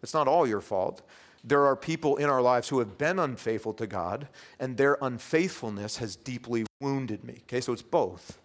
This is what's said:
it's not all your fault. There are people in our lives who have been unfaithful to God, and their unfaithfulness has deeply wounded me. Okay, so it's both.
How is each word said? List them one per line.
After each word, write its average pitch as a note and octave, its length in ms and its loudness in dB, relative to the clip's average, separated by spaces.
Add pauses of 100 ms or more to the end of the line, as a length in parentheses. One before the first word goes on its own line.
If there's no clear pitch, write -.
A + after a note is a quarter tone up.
it's - 120 -10
not D3+ 120 4
all D3 220 6
your G#2 120 0
fault. - 420 -2 (440)
There C#3+ 200 6
are C3+ 100 4
people D3+ 400 0
in C#3+ 140 2
our C3 100 4
lives B2 300 4
who C3+ 80 2
have G#2 180 -2
been E3+ 220 0
unfaithful A2+ 560 -2
to A2+ 120 -6
God, G2 420 -6 (300)
and C3 200 -6
their C#3+ 240 6
unfaithfulness A#2+ 960 -2
has G#2+ 180 -6
deeply A#2 480 -4 (160)
wounded C3+ 420 -4
me. A#2+ 200 -16
Okay, B2+ 180 -4
so B2 140 -2
it's A2+ 80 -10
both. F#2+ 640 -4